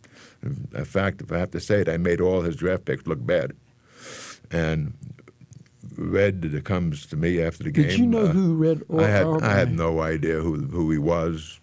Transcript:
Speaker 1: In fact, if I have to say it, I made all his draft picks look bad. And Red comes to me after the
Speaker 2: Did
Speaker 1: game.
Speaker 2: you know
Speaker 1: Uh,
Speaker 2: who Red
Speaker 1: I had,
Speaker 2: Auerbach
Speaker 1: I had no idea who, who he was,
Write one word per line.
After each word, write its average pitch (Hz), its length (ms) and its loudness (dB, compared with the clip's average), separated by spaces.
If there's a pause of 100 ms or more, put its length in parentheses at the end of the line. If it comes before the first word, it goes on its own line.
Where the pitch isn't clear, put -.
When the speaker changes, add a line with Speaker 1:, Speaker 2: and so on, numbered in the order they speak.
(440)
Speaker 1:
In - 420 -8
fact, 95 360 -2
if - 100 -10
I 82 80 -2
have 90 120 -4
to 85 80 -6
say 104 220 2
it, 80 80 0
I 80 80 0
made 87 240 2
all 90 220 2
his 82 120 -2
draft 87 300 -2
picks 69 220 -4
look 76 180 -4
bad. 76 280 0 (1000)
And 80 420 0 (1040)
Red 87 680 0
comes 85 420 -2
to - 80 -8
me 85 260 2
after 82 220 -2
the 151 80 -4
Speaker 2:
Did 143 180 4
Speaker 1:
game. 202 100 2
Speaker 2:
you 247 80 4
know 226 180 2
Speaker 1:
Uh, - 20 4
Speaker 2:
who 165 280 2
Red 160 280 2 (120)
Speaker 1:
I 160 120 4
had, 104 180 4
Speaker 2:
Auerbach 160 180 0
Speaker 1:
I 104 120 2
had 82 180 2
no 82 280 0
idea 80 400 0
who, 80 140 0 (120)
who 80 240 -2
he 78 80 2
was, 82 640 -2